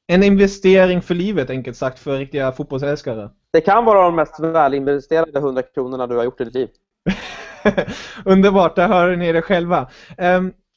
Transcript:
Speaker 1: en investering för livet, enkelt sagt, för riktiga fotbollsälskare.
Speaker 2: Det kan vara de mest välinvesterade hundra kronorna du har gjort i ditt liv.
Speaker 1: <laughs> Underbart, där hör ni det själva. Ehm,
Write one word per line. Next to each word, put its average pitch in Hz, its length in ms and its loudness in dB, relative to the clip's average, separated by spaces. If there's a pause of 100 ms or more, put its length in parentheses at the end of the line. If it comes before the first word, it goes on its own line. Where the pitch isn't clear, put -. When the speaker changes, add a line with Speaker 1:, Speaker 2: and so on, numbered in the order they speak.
Speaker 1:
en 185 160 4
investering 190 800 4
för 175 140 -4
livet, 175 340 -4
enkelt 127 280 -10
sagt, 131 220 -6
för 139 180 -6
riktiga 135 340 -6
fotbollsälskare. 135 760 -8 (240)
Speaker 2:
Det 165 80 4
kan 202 240 2
vara 208 160 6
de 175 140 2
mest 156 240 -2
välinvesterade 143 1000 0
hundra 135 220 -2
kronorna 127 460 -8
du 120 80 -4
har 117 80 0
gjort 120 180 -6
i - 20 -4
ditt 120 120 -10
liv. 127 140 -4 (920)
Speaker 1:
<laughs> - 640 -6
Underbart, 190 500 4
där 180 120 2
hör 180 280 2
ni 175 160 -2
det 165 100 0
själva. 170 460 -2 (300)
Ehm, 185 360 0 (240)